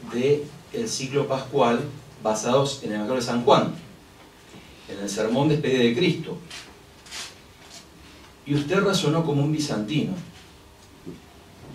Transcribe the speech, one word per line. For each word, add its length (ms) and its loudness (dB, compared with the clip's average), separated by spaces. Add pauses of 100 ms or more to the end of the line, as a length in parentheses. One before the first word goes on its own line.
(140)
del 720 0
ciclo 400 -2
pascual 520 2 (420)
basados 640 0
en 60 -6
el 80 -4
Evangelio 220 -2
de 60 -2
San 180 0
Juan, 300 6 (1120)
en 120 -12
el 100 -6
sermón 400 2
de 60 4
despedida 300 4
de 100 4
Cristo. 420 0 (2000)
Y 120 -2
usted 280 2
razonó 400 2
como 200 2
un 80 2
bizantino, 640 -2 (1600)